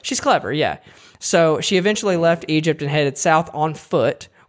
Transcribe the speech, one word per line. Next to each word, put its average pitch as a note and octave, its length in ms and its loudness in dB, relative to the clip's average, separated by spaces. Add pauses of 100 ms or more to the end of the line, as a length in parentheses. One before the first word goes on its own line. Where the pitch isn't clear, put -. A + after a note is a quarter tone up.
She's - 180 -6
clever, G#3+ 340 0
yeah. A#2 240 -2 (420)
So D#3+ 420 2
she F#3 160 0
eventually G3 400 0
left E3 320 2
Egypt D#3 320 0
and C#3+ 100 -4
headed D3 260 0
south E3 360 2
on D3+ 200 -2
foot, - 540 -2 (220)